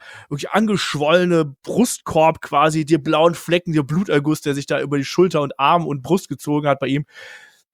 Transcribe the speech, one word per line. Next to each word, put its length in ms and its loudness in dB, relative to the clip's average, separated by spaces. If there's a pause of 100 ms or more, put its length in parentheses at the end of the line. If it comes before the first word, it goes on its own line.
(300)
wirklich 220 -8
angeschwollene 1120 2
Brustkorb 800 0
quasi, 460 0
die 120 2
blauen 360 2
Flecken, 380 -4
der 100 2
Bluterguss, 600 -2
der 120 -4
sich 120 -8
da 140 -2
über 160 -4
die 80 -2
Schulter 380 2
und 160 -6
Arm 280 2
und 160 -6
Brust 260 0
gezogen 400 -2
hat 100 2
bei 80 -4
ihm, 180 -2 (680)